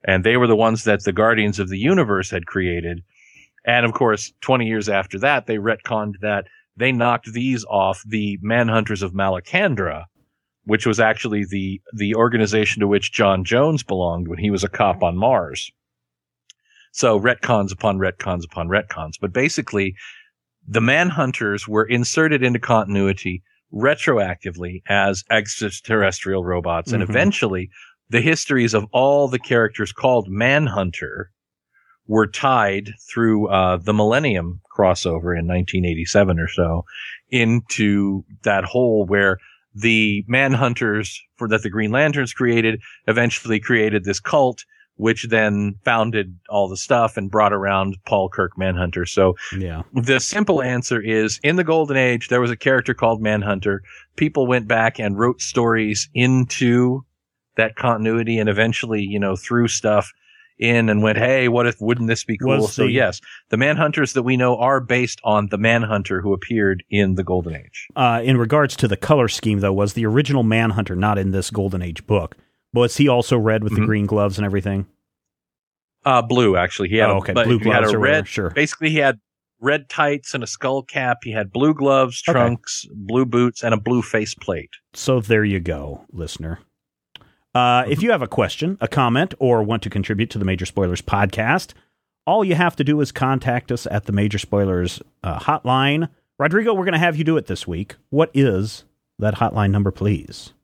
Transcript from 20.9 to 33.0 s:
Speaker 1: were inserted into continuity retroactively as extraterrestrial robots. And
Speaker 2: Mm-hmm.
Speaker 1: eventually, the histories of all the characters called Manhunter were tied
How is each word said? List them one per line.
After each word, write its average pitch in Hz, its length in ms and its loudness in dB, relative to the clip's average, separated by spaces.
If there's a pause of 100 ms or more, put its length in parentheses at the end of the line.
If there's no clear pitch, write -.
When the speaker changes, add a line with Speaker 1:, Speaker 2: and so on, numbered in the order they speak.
Speaker 1:
were 107 160 2
inserted 127 580 0
into 123 160 2
continuity 98 840 0 (300)
retroactively 95 1160 -2
as 98 420 0
extraterrestrial 101 1120 -2
robots. 87 480 -4
And 110 100 0
Speaker 2:
Mm-hmm. 92 100 -4
Speaker 1:
eventually, 117 580 0 (400)
the 117 100 2
histories 131 540 0
of 107 180 0
all 139 360 2
the 127 100 -4
characters 110 540 0
called 120 360 0
Manhunter 107 1000 -2 (760)
were 107 200 4
tied 104 640 0 (220)